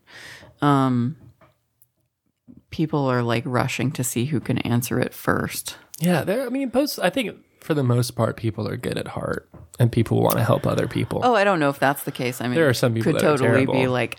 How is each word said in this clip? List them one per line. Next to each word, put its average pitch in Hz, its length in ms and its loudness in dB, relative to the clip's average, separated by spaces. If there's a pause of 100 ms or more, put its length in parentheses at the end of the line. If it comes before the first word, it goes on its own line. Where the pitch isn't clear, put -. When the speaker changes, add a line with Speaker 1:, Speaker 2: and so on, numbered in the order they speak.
(640)
Speaker 1:
um, 135 540 2 (1500)
people 151 360 -2
are, 123 160 2
like, 117 240 0
rushing 123 460 -2
to - 100 -4
see 123 240 -2
who 151 140 -2
can - 180 -2
answer 120 400 -2
it - 140 -2
first. - 640 -4 (240)
Speaker 2:
Yeah, 165 240 0
there. 233 220 -2
I - 20 -8
mean, 262 220 -4
posts, 277 280 -2
I 180 120 2
think 202 260 -4 (240)
for - 140 -2
the 143 100 2
most 123 280 2
part, - 260 0
people 107 280 -4
are 98 120 -6
good - 180 -4
at - 120 -6
heart - 400 -6 (300)
and 120 140 4
people 113 300 2
wanna 113 220 4
help 120 220 2
other 113 220 0
people. - 340 -4
Speaker 1:
Oh, 247 120 2
I 202 100 4
don't 196 160 2
know 143 80 2
if 139 100 -2
that's 143 260 0
the 143 80 -8
case. 123 280 -6
I 117 40 -6
mean, 123 100 -2
Speaker 2:
There 160 140 4
are 123 60 4
some 120 200 2
people 113 180 0
Speaker 1:
could - 80 0
Speaker 2:
that - 60 4
are 151 120 4
Speaker 1:
totally 127 280 4
be - 60 0
Speaker 2:
terrible. 131 200 2
Speaker 1:
like, 120 260 -2